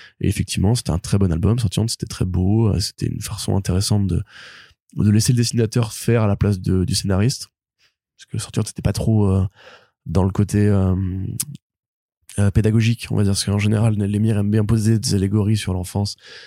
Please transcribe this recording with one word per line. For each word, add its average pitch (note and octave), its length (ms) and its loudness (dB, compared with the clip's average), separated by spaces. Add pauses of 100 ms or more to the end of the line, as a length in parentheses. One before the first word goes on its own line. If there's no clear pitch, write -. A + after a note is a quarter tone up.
(200)
et - 80 -2
effectivement, G2 460 0
c'était - 160 -4
un D#2 80 0
très - 200 -2
bon G2 140 2
album, A2+ 280 0
Sentient, G#2+ 260 0
c'était - 200 -6
très - 180 -6
beau, F#2 500 2
euh, E2+ 60 0
c'était - 260 -6
une - 140 -4
façon - 360 -4
intéressante G2 520 0
de, F2 160 -2 (720)
de G#2+ 140 2
laisser A2 220 4
le B2 40 2
dessinateur A#2 560 0
faire A#2 320 0
à - 20 2
la G2+ 80 2
place G2 260 0
de, F#2 240 2
du F#2 120 -2
scénariste, G2 540 0 (640)
parce - 100 -20
que - 120 -8
Sentient, - 280 -4
c'était - 160 -12
pas G2+ 100 0
trop, G#2+ 380 2
euh, F#2+ 160 2 (600)
dans F#2 180 2
le F#2+ 60 2
côté, G#2 360 2
euh, F#2+ 300 2 (1400)
euh, G2+ 100 2
pédagogique, A2 640 2
on G#2+ 40 -2
va G#2 60 2
dire, G2 80 2
parce G2 140 -2
qu'en G2+ 160 -2
général, G#2+ 340 2
Lemire G#2 440 0
aime G#2 120 0
bien G#2+ 140 2
poser A2 340 2
des - 160 -4
allégories G2+ 420 2
sur G2 160 -4
l'enfance, F#2 440 -4 (300)